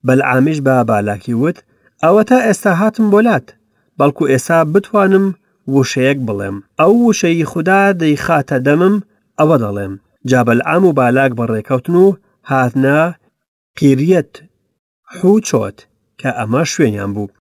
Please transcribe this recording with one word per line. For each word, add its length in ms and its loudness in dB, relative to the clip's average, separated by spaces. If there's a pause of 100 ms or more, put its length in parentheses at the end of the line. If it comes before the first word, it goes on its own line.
بەلعامیش 580 0
بە 100 2 (140)
بالاکی 440 -4
وت، 240 -2 (460)
«ئەوە 260 4
تا 80 4 (100)
ئێستا 320 -2
هاتم 320 0
بۆ 160 4
لات، 200 -2 (520)
بەڵکو 320 0
ئێستا 260 0 (160)
بتوانم 520 0 (420)
وشەیەک 600 0
بڵێم. 300 -6 (220)
ئەو 140 4 (140)
وشەی 440 0
خودا 300 0 (200)
دەیخاتە 560 0 (100)
دەمم، 280 2 (420)
ئەوە 260 2
دەڵێم.» 300 -8 (360)
جا 180 2
بەلعام 380 0
و 140 2
بالاک 400 2
بەڕێکەوتن 640 -4
و 140 2 (320)
هاتنە 500 0 (760)
قیریەت 560 2 (760)
حوچۆت 680 0 (420)
کە 180 -4
ئەمە 340 -2
شوێنیان 420 -2
بوو. 200 -10 (100)